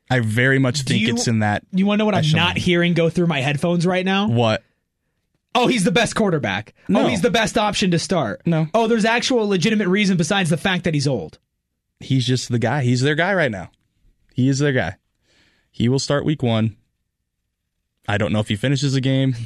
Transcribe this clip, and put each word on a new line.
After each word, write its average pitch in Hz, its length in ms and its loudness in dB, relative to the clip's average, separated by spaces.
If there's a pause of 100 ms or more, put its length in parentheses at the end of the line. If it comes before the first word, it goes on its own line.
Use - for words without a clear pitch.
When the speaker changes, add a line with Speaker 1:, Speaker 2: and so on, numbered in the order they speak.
Speaker 1:
I 127 120 0
very 123 400 2
much 135 240 0
Speaker 2:
Do 135 100 0
Speaker 1:
think 208 120 2
Speaker 2:
you, - 80 0
Speaker 1:
it's 240 120 -4
in 113 140 0
that 104 320 0
Speaker 2:
you 190 140 2
wanna 208 120 2
know 220 60 0
what 208 100 0
I'm 175 60 0
Speaker 1:
echelon. 160 260 2
Speaker 2:
not 180 100 -4
hearing 175 380 0
go 165 160 0
through 170 160 0
my 151 140 0
headphones 156 460 -2
right 185 180 0
now? 196 240 0
Speaker 1:
What? 117 340 0 (960)
Speaker 2:
Oh, 247 100 4
he's 240 160 2
the 196 80 2
best 208 240 0
quarterback. 139 600 -2 (120)
Speaker 1:
No. 226 160 2
Speaker 2:
Oh, - 60 2
he's 202 140 0
the 233 80 2
best 220 280 0
option 208 320 0
to 170 80 2
start. 147 480 -4
Speaker 1:
No. 160 260 0
Speaker 2:
Oh, 226 140 2
there's 226 180 2
actual 233 440 0
legitimate 202 400 0
reason 196 280 2
besides 180 340 0
the 175 60 2
fact 185 280 -2
that 165 100 -2
he's 143 140 0
old. 135 320 -4 (580)
Speaker 1:
He's 131 260 0
just 123 240 -2
the 120 120 0
guy. 123 220 0
He's 123 180 2
their 143 160 0
guy 175 180 0
right 160 160 0
now. 92 220 -10 (600)
He 127 160 2
is 135 120 0
their 147 120 2
guy. 98 240 -2 (760)
He 113 160 0
will 135 100 2
start 143 260 -2
week 151 200 -2
one. 113 320 0 (1300)
I 104 100 0
don't 98 160 0
know 107 60 2
if 214 80 0
he 110 80 -2
finishes 135 400 0
a 135 60 0
game. 135 340 0 (120)